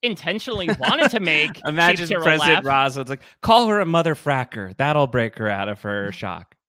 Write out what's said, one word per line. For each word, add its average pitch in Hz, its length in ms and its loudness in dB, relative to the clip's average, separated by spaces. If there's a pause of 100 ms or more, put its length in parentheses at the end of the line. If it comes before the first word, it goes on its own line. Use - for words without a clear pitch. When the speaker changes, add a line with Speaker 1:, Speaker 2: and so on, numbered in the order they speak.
Speaker 1:
intentionally 202 640 -6 (100)
wanted 277 340 2
to 226 80 -2
make 156 300 0 (120)
Speaker 2:
<laughs> - 40 -8
Imagine 170 320 2
Speaker 1:
Chief 170 100 -6
Zero 175 140 -2
Speaker 2:
President 156 420 2
Speaker 1:
laugh. 135 300 2
Speaker 2:
Ross, - 20 -8
it's 131 140 -8
like, 139 120 -8 (200)
"Call 226 260 6
her 208 120 2
a 185 60 0
mother 165 280 2
fracker. 123 640 -4
That'll 147 300 2
break 117 320 -2
her 110 100 -2
out 98 200 -2
of 104 140 -8
her 101 300 -4
shock." 90 440 -12 (120)